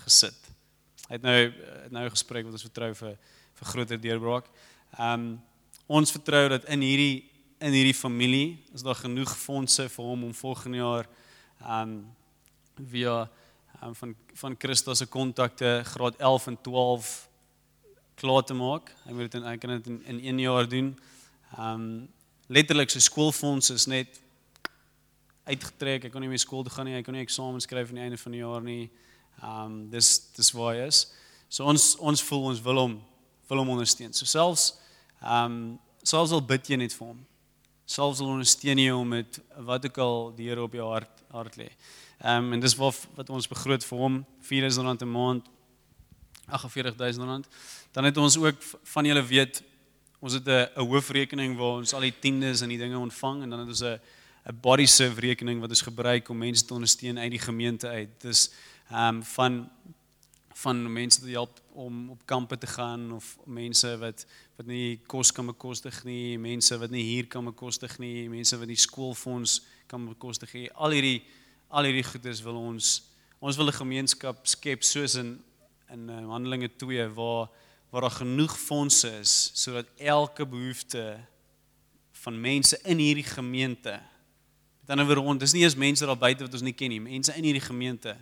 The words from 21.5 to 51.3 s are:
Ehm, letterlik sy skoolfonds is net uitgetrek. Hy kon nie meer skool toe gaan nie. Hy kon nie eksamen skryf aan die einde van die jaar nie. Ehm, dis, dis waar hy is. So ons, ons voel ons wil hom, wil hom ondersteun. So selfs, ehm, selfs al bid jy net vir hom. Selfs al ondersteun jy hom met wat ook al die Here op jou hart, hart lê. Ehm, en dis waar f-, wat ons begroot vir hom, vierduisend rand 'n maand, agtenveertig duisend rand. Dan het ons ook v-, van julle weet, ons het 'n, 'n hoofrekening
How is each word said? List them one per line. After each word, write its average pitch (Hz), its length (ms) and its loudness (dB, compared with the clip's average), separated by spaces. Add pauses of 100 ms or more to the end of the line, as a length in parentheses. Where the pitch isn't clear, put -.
Ehm, 113 500 -8 (440)
letterlik 147 400 6
sy 131 120 -2
skoolfonds 143 680 2
is 120 180 2
net 131 300 -2 (1300)
uitgetrek. 135 580 -4
Hy 117 60 -12
kon 131 120 -8
nie 131 80 -6
meer 123 100 -2
skool 131 240 -4
toe 127 80 -12
gaan 131 160 -8
nie. 127 80 -6
Hy 120 80 -8
kon 131 100 -10
nie 131 80 -8
eksamen 127 400 -6
skryf 123 280 -6
aan 123 100 -12
die 123 60 -10
einde 120 120 -8
van 120 160 -12
die 120 60 -8
jaar 117 240 -8
nie. 120 240 -8 (520)
Ehm, 110 360 -12 (160)
dis, 117 200 4 (220)
dis 110 200 4
waar 117 200 -2
hy 127 140 -4
is. - 160 4 (460)
So 135 160 -2
ons, 147 320 6
ons 147 280 2
voel 135 240 0
ons 113 120 -4
wil 131 200 4
hom, 113 160 -2 (500)
wil 135 140 0
hom 127 140 0
ondersteun. 117 380 0
So 127 140 -2
selfs, 165 440 4 (480)
ehm, 117 560 -2 (260)
selfs 160 320 4
al 147 80 2
bid 131 240 0
jy 139 120 2
net 120 160 -2
vir 117 120 -14
hom. 120 160 -18 (680)
Selfs 139 340 0
al 135 80 -2
ondersteun 135 480 4
jy 131 120 8
hom 123 240 0
met 117 240 -4 (280)
wat 127 200 -2
ook 131 160 -2
al 117 320 0
die 117 140 -8
Here 120 140 -4
op 117 140 -8
jou 117 140 -6
hart, 110 400 -6
hart 117 280 -12
lê. 113 120 -14 (500)
Ehm, 120 320 2
en 120 100 0
dis 123 160 4
waar 135 140 2
f-, - 220 -12
wat 135 180 -12
ons 123 160 -6
begroot 135 340 -2
vir 123 220 -2
hom, 131 160 0 (260)
vierduisend 135 380 0
rand 127 160 -2
'n 120 100 -6
maand, 123 380 0 (1040)
agtenveertig 127 440 -6
duisend 123 300 -4
rand. 131 220 -8 (460)
Dan 131 100 0
het 143 140 6
ons 147 200 6
ook 156 240 2
v-, - 220 -16
van 147 220 0
julle 143 180 6
weet, 131 400 2 (580)
ons 127 120 -4
het 131 140 -2
'n, 127 300 6
'n 127 100 0
hoofrekening 135 720 0